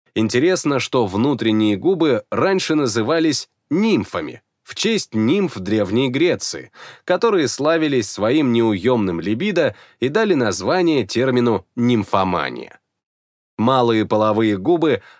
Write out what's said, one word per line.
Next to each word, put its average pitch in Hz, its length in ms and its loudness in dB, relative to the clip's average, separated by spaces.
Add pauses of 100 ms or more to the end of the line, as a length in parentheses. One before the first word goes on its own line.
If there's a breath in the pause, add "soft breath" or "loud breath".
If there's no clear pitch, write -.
(160)
Интересно, 139 640 0
что 120 260 0
внутренние 107 720 0
губы 151 540 0
раньше 170 420 0
назывались 143 760 0 (200)
нимфами, 135 720 -2 (220)
в - 120 -18
честь - 380 -2
нимф 135 440 0
Древней 104 520 -2
Греции, 127 640 -4 (340 loud breath)
которые 185 420 2
славились 147 640 0
своим 123 440 0
неуемным 107 640 2
либидо 139 560 -2 (240 loud breath)
и 127 100 0
дали 208 240 0
название 127 720 0
термину 120 600 0 (100)
нимфомания. 92 1040 -2 (800)
Малые 117 480 2
половые 107 520 2
губы 151 440 0 (180 loud breath)